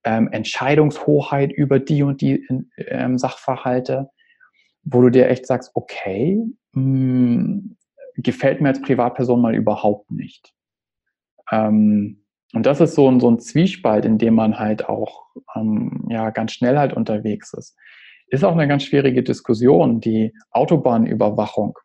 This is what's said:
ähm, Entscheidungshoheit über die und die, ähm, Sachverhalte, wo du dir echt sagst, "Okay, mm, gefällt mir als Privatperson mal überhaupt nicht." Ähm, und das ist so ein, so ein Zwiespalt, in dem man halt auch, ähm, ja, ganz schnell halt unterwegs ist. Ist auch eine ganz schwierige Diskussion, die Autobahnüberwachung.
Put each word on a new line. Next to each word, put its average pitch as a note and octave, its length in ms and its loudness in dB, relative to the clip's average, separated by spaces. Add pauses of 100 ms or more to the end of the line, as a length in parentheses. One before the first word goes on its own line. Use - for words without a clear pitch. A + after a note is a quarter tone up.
ähm, A2+ 280 0
Entscheidungshoheit C#3+ 1200 0
über C#3 280 0
die C#3+ 240 0
und C#3 180 -2
die, C3+ 240 -2 (320)
ähm, B2+ 400 -4
Sachverhalte, C3 920 -4 (760)
wo B2 180 2
du B2 80 8
dir B2 200 6
echt - 180 -2
sagst, B2 260 -4
"Okay, B2 640 -4 (360)
mm, C3 1000 0 (420)
gefällt C3+ 440 -2
mir C#3+ 80 2
als C3+ 120 -2
Privatperson B2 600 0
mal A2 140 2
überhaupt G#2+ 560 -2
nicht." - 420 -14 (960)
Ähm, G#2+ 720 0 (300)
und A2+ 120 -2
das C#3+ 160 2
ist - 140 2
so C#3 140 6
ein, B2+ 100 4
so B2 100 4
ein A#2 100 4
Zwiespalt, C3+ 680 0
in A2 120 2
dem A2+ 180 2
man A2 240 2
halt G#2+ 280 -4
auch, - 380 -8 (300)
ähm, A2 540 -4
ja, A2+ 200 -4
ganz A2 240 -6
schnell B2 240 0
halt C#3 160 0
unterwegs G#2+ 600 -6
ist. - 220 -18 (540)
Ist C#3 140 0
auch F#3 100 2
eine D#3+ 140 2
ganz C#3+ 160 0
schwierige C3+ 400 0
Diskussion, B2 760 2
die A2 320 -2 (180)
Autobahnüberwachung. A2+ 1300 0